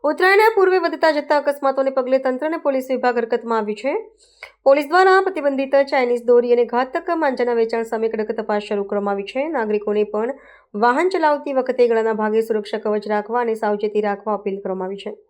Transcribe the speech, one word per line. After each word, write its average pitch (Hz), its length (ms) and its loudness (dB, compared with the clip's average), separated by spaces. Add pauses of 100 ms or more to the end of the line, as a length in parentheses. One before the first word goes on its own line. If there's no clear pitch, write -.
ઉત્તરાયણના 381 520 4
પૂર્વે 370 220 4
વધતા 330 340 2
જતા 294 260 0
અકસ્માતોને 269 520 0
પગલે 262 280 0
તંત્ર 262 280 -2
અને 320 120 -2
પોલીસ 269 320 -2
વિભાગ 247 280 0
હરકતમાં 226 400 -2
આવ્યું 214 180 -4
છે. 320 360 -6 (520)
પોલીસ 277 240 4
દ્વારા 381 340 6
પ્રતિબંધિત 277 540 -2
ચાઇનીઝ 254 480 2
દોરી 240 300 4
અને 240 120 4
ઘાતક 262 440 -4
માંજાના 269 440 0
વેચાણ 233 300 0
સામે 226 240 -4
કડક 220 240 -4
તપાસ 214 300 -2
શરૂ 202 220 -4
કરવામાં 202 300 -2
આવી 196 100 -4
છે. 262 240 -4
નાગરિકોને 214 560 -2
પણ 214 300 -4 (420)
વાહન 247 340 2
ચલાવતી 294 440 0
વખતે 247 340 2
ગળાના 226 260 0
ભાગે 214 280 0
સુરક્ષા 220 360 -4
કવચ 214 300 -4
રાખવા 214 340 -2
અને 233 120 -2
સાવચેતી 208 480 -2
રાખવા 208 320 -4
અપીલ 196 260 -6
કરવામાં 190 280 -6
આવી 196 100 -8
છે. 208 200 -12 (120)